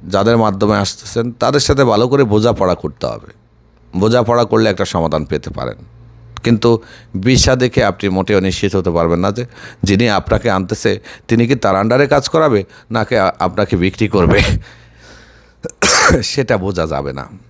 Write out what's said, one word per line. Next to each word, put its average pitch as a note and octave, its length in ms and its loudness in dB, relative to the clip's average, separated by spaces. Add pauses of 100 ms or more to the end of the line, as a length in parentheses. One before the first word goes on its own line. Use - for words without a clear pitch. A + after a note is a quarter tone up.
যাদের G2+ 300 2
মাধ্যমে G#2 400 2
আসতেছেন A#2 540 -4
তাদের C3 280 0
সাথে C#3 240 2
ভালো A2+ 240 2
করে C#3 160 2
বোঝাপড়া G#2 520 2
করতে - 320 -10
হবে। A1+ 240 -12 (640)
বোঝাপড়া A#2 480 2
করলে A2 260 2
একটা G2 160 -2
সমাধান D#2+ 400 -2
পেতে D2 240 -6
পারেন, B1 280 -8 (680)
কিন্তু A#2 260 2 (480)
ভিসা B2 380 2
দেখে B2 280 0
আপনি G2+ 260 -2
মোটেও F#2+ 300 0
নিশ্চিত F#2 360 -2
হতে F2+ 160 0
পারবেন E2+ 280 0
না G2 120 0
যে A#2+ 140 -8 (380)
যিনি G#2 260 2
আপনাকে G#2 400 0
আনতেছে G2 500 -2 (280)
তিনি A#2 200 2
কি C3+ 80 2
তার G#2 200 0
আন্ডারে A#2 320 2
কাজ C#3+ 220 0
করাবে C#3+ 340 2 (280)
নাকি A2+ 240 -2
আ-, F#2+ 240 2
আপনাকে F#2 380 -2
বিক্রি F#2+ 300 0
করবে, F#2 320 2 (920)
<coughs> - 1000 -2
সেটা B2 260 -2
বোঝা F2+ 300 -2
যাবে C#2 260 -6
না। C2 120 -10 (240)